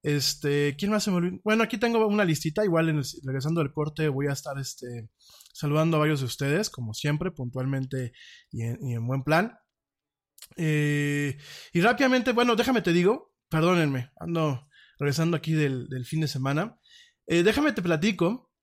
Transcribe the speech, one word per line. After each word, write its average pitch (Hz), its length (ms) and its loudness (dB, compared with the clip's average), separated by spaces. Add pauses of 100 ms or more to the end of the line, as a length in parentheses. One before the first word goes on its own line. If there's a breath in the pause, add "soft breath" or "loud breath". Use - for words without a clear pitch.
Este, 143 720 0
¿quién 202 140 -2
más 214 140 0
se 202 80 -2
me 180 60 2
olvidó? 180 260 -2
Bueno, 220 200 2
aquí 226 140 -2
tengo 233 300 2
una 208 180 2
listita. 165 400 0
Igual 165 240 2
en 151 80 0
el, 135 80 -2 (180)
regresando 139 380 -2
del 139 100 -2
corte 151 380 -2
voy 139 160 -2
a 143 80 -2
estar, 139 240 -8
este, 120 540 -12 (420 loud breath)
saludando 156 440 2
a - 20 4
varios 151 220 2
de 131 40 -2
ustedes, 143 460 -2
como 113 240 -10
siempre, 151 340 -2
puntualmente 131 840 -6 (400 loud breath)
y 117 120 -6
en, 117 180 -4
y 123 140 -4
en 117 100 -4
buen 131 180 -2
plan. 165 360 0 (1000)
Eh, 147 840 0 (340 loud breath)
y 170 80 2
rápidamente, 254 500 4
bueno, 240 240 4
déjame 233 280 2
te 175 100 2
digo, 185 400 2 (160)
perdónenme, 156 720 2
ando 160 480 -2 (320 soft breath)
regresando 160 360 0
aquí 160 180 -2
del, 135 360 0
del 127 160 -8
fin 160 160 -2
de 151 60 0
semana. 143 500 -2 (480 soft breath)
Eh, 170 160 2
déjame 277 300 4
te 196 100 -4
platico 175 800 0